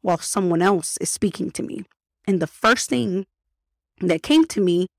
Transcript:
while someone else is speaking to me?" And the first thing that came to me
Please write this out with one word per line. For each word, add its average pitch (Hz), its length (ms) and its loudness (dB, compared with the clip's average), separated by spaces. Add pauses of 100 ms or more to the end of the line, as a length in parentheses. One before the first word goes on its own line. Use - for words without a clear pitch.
while 175 180 0
someone 175 440 0
else 185 360 0
is - 120 -4
speaking - 420 -4
to - 100 -8
me?" - 220 -10 (420)
And 190 140 2
the 156 80 -2
first - 400 0
thing 208 380 -2 (720)
that 175 220 0
came 311 240 4
to - 140 -4
me 180 260 2 (120)